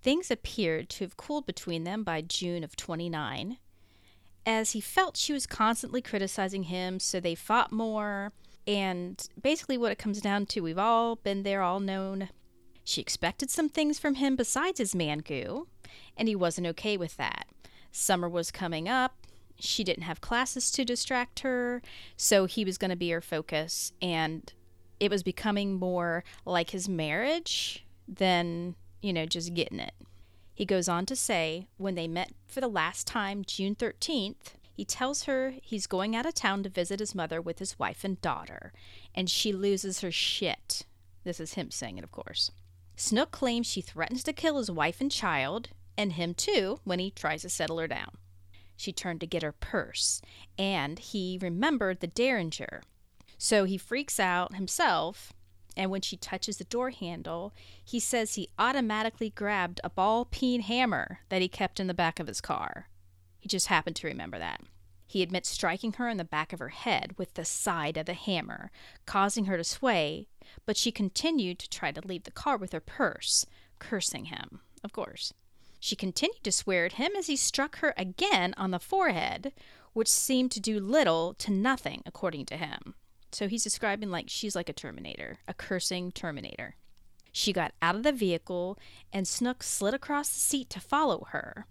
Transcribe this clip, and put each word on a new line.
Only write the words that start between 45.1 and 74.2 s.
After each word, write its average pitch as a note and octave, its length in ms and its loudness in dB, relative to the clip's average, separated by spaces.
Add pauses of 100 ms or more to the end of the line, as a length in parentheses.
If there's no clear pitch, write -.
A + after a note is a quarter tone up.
child, E3 580 0 (260)
and G#3 180 0
him E3+ 200 0
too, A3+ 500 2
when F3+ 140 0
he F#3 140 -2
tries D#3 320 -2
to F3+ 60 -10
settle E3 280 -2
her D#3+ 100 -2
down. - 300 -6 (580)
She - 160 -6
turned E3+ 280 -4
to E3 80 -6
get E3 160 0
her D3+ 80 -2
purse, - 720 -2 (340)
and F3 400 0
he F#3 420 -4
remembered F#3+ 600 2
the F3+ 80 -2
Derringer. A3+ 760 0 (560)
So G3+ 280 6
he F#3+ 120 2
freaks C4+ 420 -2
out F3+ 360 2
himself, F#3+ 800 2 (420)
and F#3+ 160 0
when G3 100 -2
she - 160 -6
touches - 400 -6
the - 60 -10
door A#3+ 260 -2
handle, E3+ 640 -8 (300)
he - 160 -4
says A3 340 0
he - 240 -4
automatically A3 720 2
grabbed G3 540 -2
a F3 80 -4
ball A3 340 4
peen B3 360 2
hammer G#3+ 580 0 (100)
that F#3 120 4
he F#3 60 4
kept F#3+ 320 -2
in F#3+ 60 0
the F3+ 80 0
back E3+ 260 2
of E3 60 -2
his - 160 -6
car. - 460 -6 (520)
He - 80 -16
just F#3+ 200 2
happened E3 300 4
to E3+ 100 -4
remember A2+ 320 -6
that. E2 220 -6 (440)
He - 160 0
admits F3+ 280 0
striking G3 440 0
her A#3+ 160 -2
in A3 80 -2
the F3 60 -4
back D#3 280 -2
of F3 80 -8
her C3 100 -6
head - 480 -2
with - 180 -6
the E3 100 -4
side D#3+ 500 0
of D#3 120 -4
the F#3+ 60 -4
hammer, - 580 -2 (340)
causing G3+ 400 2
her F#3+ 100 2
to E3+ 80 2
sway, E3 640 2 (380)
but G#3+ 120 0
she - 140 2
continued G#3 680 2
to - 100 -12
try D3+ 220 -4
to E3+ 160 -10
leave F3+ 160 -6
the - 80 -14
car C4+ 260 0
with F#3+ 160 -4
her D#3+ 60 -4
purse, - 640 2 (320)
cursing - 480 -4